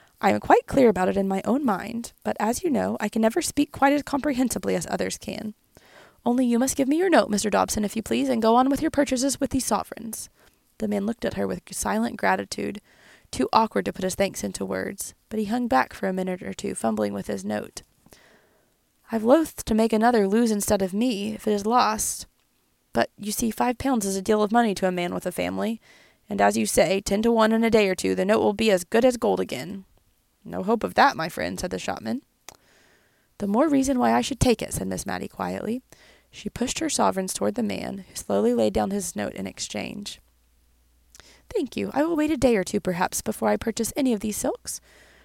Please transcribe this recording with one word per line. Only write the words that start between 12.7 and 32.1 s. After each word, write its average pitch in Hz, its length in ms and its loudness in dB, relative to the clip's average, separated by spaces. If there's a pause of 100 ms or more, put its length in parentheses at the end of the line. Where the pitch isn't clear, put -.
too - 200 -2
awkward 214 360 2
to 185 80 -4
put 190 100 -6
his 185 100 -4
thanks 196 300 -2
into 196 200 -6
words, 190 500 -8 (160)
but 220 80 -6
he 214 80 -4
hung 240 220 -4
back 262 260 0
for - 120 -6
a 190 60 -2
minute 185 300 -4
or 190 100 -8
two, 196 220 -8
fumbling 214 400 -2
with 196 120 -6
his 196 160 -6
note. 143 380 -8 (1300)
I've 220 140 -2
loath 294 400 4
to 226 100 0
make 226 200 4
another 220 340 4
lose 226 220 4
instead 202 320 2
of 180 100 -2
me, 214 400 -2
if 214 160 -6
it 214 40 2
is 208 120 0
lost. 214 600 0 (640)
But, 233 240 2
you 208 160 -8
see, 226 180 -2
five 247 280 -2
pounds 247 260 0
is 196 120 -2
a 190 60 -4
deal 214 200 2
of 202 100 0
money 233 220 4
to 190 120 -2
a 185 60 2
man 180 220 -2
with 180 100 -6
a 180 80 -4
family, 196 480 -4 (480)
and 202 140 0
as 208 160 4
you 220 80 0
say, 190 340 2
ten 202 220 0
to 233 100 4
one 220 200 4
in 226 120 4
a 226 60 4
day 214 180 6
or 185 60 2
two, 190 200 0
the 190 120 0
note 220 140 4
will 214 120 4
be 220 180 2
as 180 140 4
good 233 200 4
as 247 120 6
gold 196 240 0
again. 190 460 -8 (580)
"No 175 180 -8
hope 214 220 -2
of 180 100 -6
that, 254 220 4
my 160 120 -4
friend," 92 300 -6
said 180 120 -6
the 185 80 -4
shopman. - 440 -6 (1160)